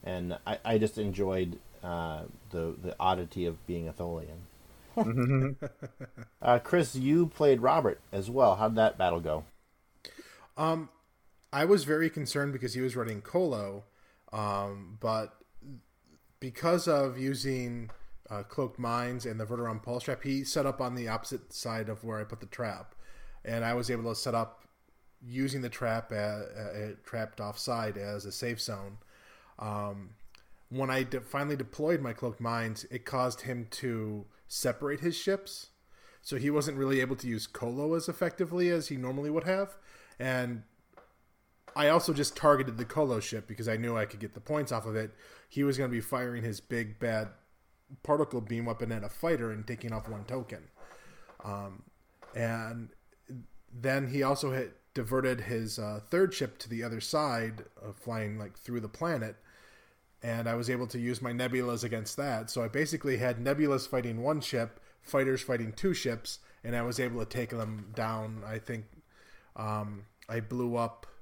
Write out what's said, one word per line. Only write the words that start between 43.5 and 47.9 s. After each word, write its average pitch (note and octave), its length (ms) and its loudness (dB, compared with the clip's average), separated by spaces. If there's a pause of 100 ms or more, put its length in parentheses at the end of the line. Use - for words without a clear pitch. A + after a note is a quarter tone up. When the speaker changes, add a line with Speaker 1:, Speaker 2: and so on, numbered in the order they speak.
Speaker 3:
I A2+ 80 2
knew A#2 200 -2
I G#2+ 80 2
could G#2 160 -8
get G#2+ 140 -8
the G2+ 60 -12
points D3+ 300 -2
off A2 160 -2
of A2 80 -2
it. A2 160 -2 (380)
He C#3 160 2
was C#3 120 4
gonna C3 120 0
be A#2+ 120 0
firing A#2+ 440 -2
his A2 160 -2
big, A2+ 400 -4
bad A2 280 0 (760)